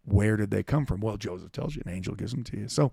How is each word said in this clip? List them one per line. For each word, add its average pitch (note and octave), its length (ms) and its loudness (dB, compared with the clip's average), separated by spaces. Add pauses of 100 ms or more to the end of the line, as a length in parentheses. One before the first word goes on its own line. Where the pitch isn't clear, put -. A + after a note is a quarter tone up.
where G#2 320 6
did G#2 160 0
they G2+ 120 2
come C#3+ 220 2
from? F#2+ 140 -2
Well, G#2+ 160 -2
Joseph G2 380 -8
tells D3 220 -4
you, - 100 -6
an F2 80 -8
angel F#2 220 -4
gives A2 180 -6
them B2+ 120 -4
to - 120 -8
you. G#2+ 100 -6
So, C#3+ 260 2